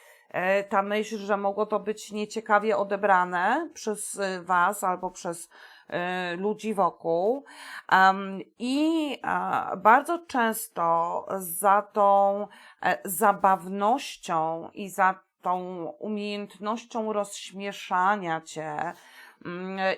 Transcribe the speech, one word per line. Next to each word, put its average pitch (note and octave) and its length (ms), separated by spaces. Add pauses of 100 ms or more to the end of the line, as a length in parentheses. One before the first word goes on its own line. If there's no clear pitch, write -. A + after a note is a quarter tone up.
(300)
e, F#3+ 340
ta G3 180
myśl, G#3+ 360
że G3 180
mogło G3+ 300
to G#3 140
być G#3 320
nieciekawie G#3+ 640
odebrane G3 1000
przez, - 440
e, F#3+ 240
was F3+ 420
albo F3+ 260
przez, E3+ 400 (380)
e, F3 480
ludzi G#3 380
wokół. F#3 680 (440)
Em, F#3+ 520 (180)
i, D4 680
e, F3+ 520
bardzo B3+ 420
często F3+ 1080 (120)
za F#3+ 440
tą, G3+ 640 (360)
e, - 220
zabawnością F#3+ 1700
i G3 160
za F#3+ 240 (280)
tą F3+ 420 (140)
umiejętnością G#3 1120
rozśmieszania G3 1300
cię, D#3 520 (520)
mm, F#3 540